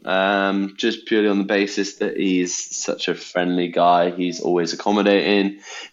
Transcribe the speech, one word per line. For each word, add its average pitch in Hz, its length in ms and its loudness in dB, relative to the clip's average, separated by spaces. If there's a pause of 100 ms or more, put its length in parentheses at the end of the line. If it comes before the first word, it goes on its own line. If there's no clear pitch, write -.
um, 98 720 0
just 113 300 -2
purely 107 220 2
on 101 100 2
the 98 60 -2
basis 101 500 -2
that - 220 -4
he's 90 380 0
such - 520 -6
a 87 80 -2
friendly 90 540 -2
guy. 87 420 4
He's 90 300 -4
always 85 320 0
accommodating. 101 880 2 (320)